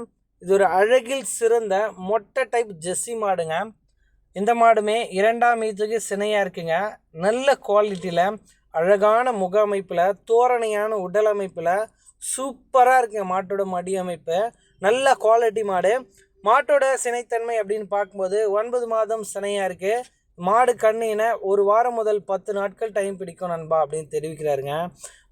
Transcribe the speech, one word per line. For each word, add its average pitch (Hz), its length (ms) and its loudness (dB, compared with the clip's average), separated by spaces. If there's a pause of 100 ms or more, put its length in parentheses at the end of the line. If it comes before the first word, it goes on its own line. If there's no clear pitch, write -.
(420)
இது 180 120 0
ஒரு 196 140 4 (120)
அழகில் 240 460 2 (120)
சிறந்த 226 380 0 (340)
மொட்டை 226 360 -2 (100)
டைப் 220 200 -2 (100)
ஜெர்சி 190 380 -6
மாடுங்க. 175 320 -2 (800)
இந்த 208 200 0
மாடுமே 226 440 4 (220)
இரண்டாம் 233 480 2
ஈத்துக்கு 214 300 -4 (100)
சினையா 208 360 -2
இருக்குங்க. 170 320 -4 (480)
நல்ல 254 320 2 (100)
குவாலிட்டியில, 190 540 0 (520)
அழகான 208 580 2
முக 190 240 -4 (100)
அமைப்புல, 196 360 -2 (280)
தோரணையான 226 760 2
உடல் 208 260 2
அமைப்புல 190 380 -4 (540)
சூப்பரா 254 760 2
இருக்குங்க 214 320 -2
மாட்டோட 196 340 -2
மடி 180 360 -6
அமைப்பு. 170 360 -4 (440)
நல்ல 254 320 2 (100)
குவாலிட்டி 226 460 4
மாடு. 185 240 2 (500)
மாட்டோட 277 420 4 (180)
சினைத்தன்மை 233 580 -4
அப்படின்னு 208 340 -6
பார்க்கும்போது 202 440 -2 (120)
ஒன்பது 240 420 -2
மாதம் 220 300 -2 (100)
சினையா 202 360 -4
இருக்கு. 180 240 -4 (460)
மாடு 226 360 4
கண்ணின 220 540 0 (200)
ஒரு 202 200 4
வாரம் 233 300 2
முதல் 214 220 0 (100)
பத்து 190 220 -6
நாட்கள் 202 440 -6
டைம் 196 200 -4
பிடிக்கும் 175 360 -8
நண்பா 160 300 -2
அப்படின்னு 147 320 -6
தெரிவிக்கிறாருங்க. 147 600 -4 (560)